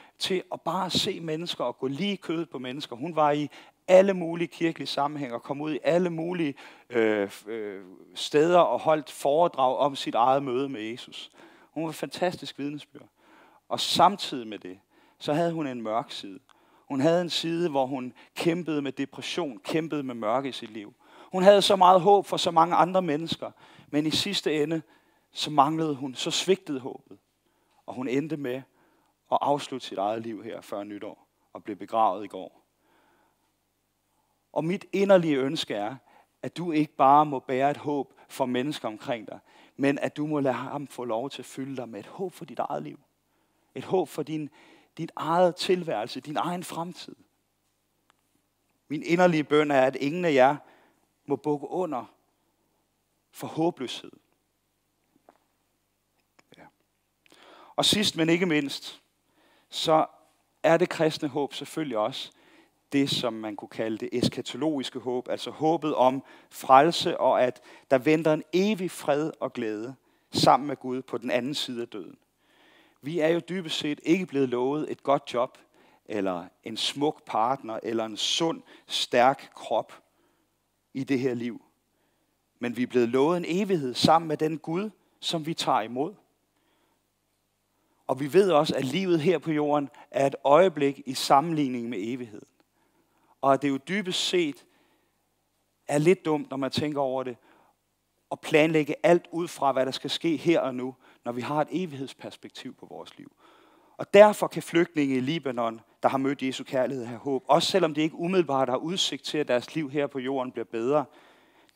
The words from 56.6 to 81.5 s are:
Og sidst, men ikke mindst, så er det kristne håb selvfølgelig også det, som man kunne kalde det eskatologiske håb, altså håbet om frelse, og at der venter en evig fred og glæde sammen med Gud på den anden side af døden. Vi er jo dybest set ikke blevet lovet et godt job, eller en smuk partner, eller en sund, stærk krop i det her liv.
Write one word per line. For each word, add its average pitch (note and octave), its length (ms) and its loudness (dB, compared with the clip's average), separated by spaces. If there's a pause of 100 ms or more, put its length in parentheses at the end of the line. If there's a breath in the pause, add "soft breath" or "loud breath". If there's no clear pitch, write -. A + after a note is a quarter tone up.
Og C#3+ 80 0
sidst, G3 320 2
men D#3+ 120 2
ikke E3+ 180 2
mindst, D3+ 560 -2 (680 soft breath)
så D#3+ 380 2 (560)
er E3 140 6
det E3+ 120 2
kristne D#3 400 -2
håb C3+ 260 -4
selvfølgelig C3+ 440 -6
også A2+ 340 -4 (600 soft breath)
det, C#3 180 2
som A#2+ 220 -2
man A2 240 -8
kunne A2 120 -16
kalde A2+ 300 -4
det A#2+ 140 -8
eskatologiske B2+ 840 -4
håb, B2 300 -6
altså - 220 -6
håbet D#3 440 0
om C3 280 2 (260 loud breath)
frelse, D3 720 6
og A#2+ 220 4
at B2 180 -2 (300 loud breath)
der C3+ 80 6
venter D#3 340 4
en D3+ 100 0 (100)
evig F#3 380 0
fred D3+ 400 -2 (100)
og C3 120 -6
glæde A2+ 420 -6 (380)
sammen D3 340 4
med C3+ 100 -6
Gud C3 260 -6
på - 160 -8
den A#2 120 -8
anden B2 240 -2
side A#2+ 280 -6
af A#2 60 -10
døden. - 300 -16 (840 soft breath)
Vi D#3+ 160 -6
er D#3 100 2
jo E3+ 200 2
dybest E3+ 300 -6
set D3 240 -4
ikke F#3 240 2
blevet C3+ 220 2
lovet C3 440 -2
et - 100 -12
godt C#3 320 0
job, B2 240 -2 (480 soft breath)
eller F#2 400 -4 (180)
en A2+ 120 -10
smuk - 480 -4
partner, A#2 580 -2
eller A2+ 220 -2
en A2 120 -8
sund, - 460 -2 (240 loud breath)
stærk - 680 2
krop - 480 -6 (920)
i C3 100 -6
det C3 140 0
her B2+ 160 0
liv. A#2+ 280 -8 (960)